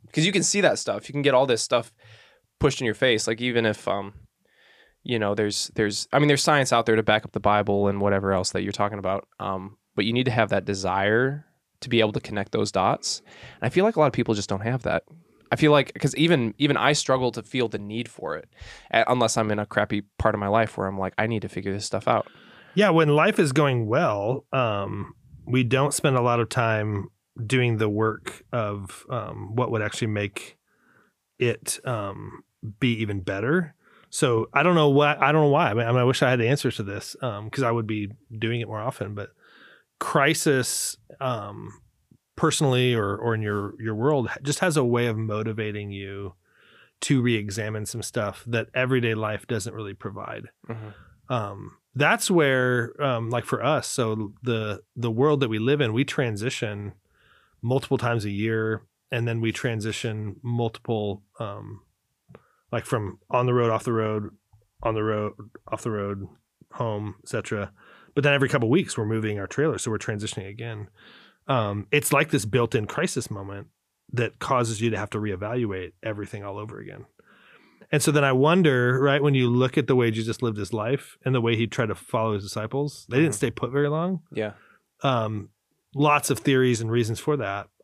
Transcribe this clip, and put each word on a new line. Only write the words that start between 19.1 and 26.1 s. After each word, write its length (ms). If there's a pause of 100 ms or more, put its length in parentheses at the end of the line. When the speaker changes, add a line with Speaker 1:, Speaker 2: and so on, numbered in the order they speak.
Speaker 1:
I'm 140
in 80
a 80
crappy 360 (160)
part 160
of 40
my 100
life 300
where 80
I'm 120
like, 200
"I 80
need 160
to 60
figure 240
this 120
stuff 240
out." 180 (480)
Speaker 2:
Yeah, 140
when 220
life 280
is 140
going 340
well, 680
um, 600 (300)
we 200
don't 280
spend 240